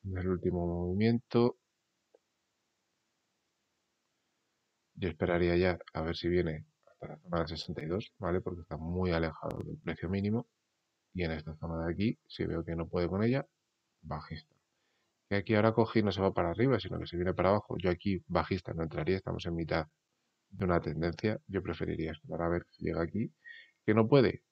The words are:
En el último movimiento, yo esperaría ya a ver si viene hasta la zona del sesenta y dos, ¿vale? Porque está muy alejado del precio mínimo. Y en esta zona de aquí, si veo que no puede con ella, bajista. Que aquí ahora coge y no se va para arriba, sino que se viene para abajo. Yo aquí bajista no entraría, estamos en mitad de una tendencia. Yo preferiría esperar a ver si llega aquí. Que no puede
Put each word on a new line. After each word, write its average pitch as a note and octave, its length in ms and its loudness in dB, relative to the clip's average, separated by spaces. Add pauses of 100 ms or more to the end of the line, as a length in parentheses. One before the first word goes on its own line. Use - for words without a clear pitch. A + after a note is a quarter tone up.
En F#2 140 -6
el F2+ 100 -2
último F2+ 400 0
movimiento, G#2+ 880 2 (3500)
yo F#2 140 0
esperaría F2 460 2
ya F2+ 240 4 (140)
a D#2+ 80 -4
ver E2+ 160 -2
si - 100 -4
viene E2+ 380 0 (200)
hasta - 220 -18
la D#2 120 -14
zona F2 200 -6
del D#2+ 80 -2
sesenta E2 340 -8
y D2+ 60 -8
dos, F#2 300 -6
¿vale? F2+ 240 -2
Porque F2+ 200 -8
está E2 160 -10
muy F2+ 340 -2
alejado E2 480 -2
del D#2 180 -10
precio E2+ 320 -6
mínimo. G#2 380 -2 (680)
Y F2+ 100 -2
en E2 80 0
esta D#2 240 -6
zona E2 300 -6
de E2+ 80 -2
aquí, G2+ 340 0
si - 180 -6
veo E2 200 -4
que E2+ 100 -4
no E2 140 -4
puede F2 180 0
con F#2+ 160 0
ella, B2+ 220 0 (560)
bajista. D#2 520 -10 (760)
Que G2+ 80 0
aquí G2+ 180 2
ahora A2 180 6
coge A#2 260 4
y G#2 40 4
no G2+ 80 2
se F#2+ 100 -2
va F#2+ 120 4
para F2 160 2
arriba, A2+ 300 2
sino F2 200 -6
que E2 80 -8
se - 80 -10
viene F2+ 180 0
para F2+ 160 4
abajo. G#2 280 2
Yo F2 120 0
aquí F2+ 380 -2
bajista F2 460 -2
no E2 100 -2
entraría, D#2 320 -2
estamos F2 300 -6
en E2+ 100 -4
mitad E2 320 0 (640)
de G2 160 -4
una F2 160 4
tendencia. E2 680 -2
Yo F#2+ 160 -2
preferiría E2 480 -4
esperar E2 300 -8
a E2+ 80 0
ver E2+ 220 0
si - 120 -16
llega E2 180 0
aquí. G2+ 320 -4 (520)
Que G#2+ 80 4
no A2 140 4
puede A#2 440 4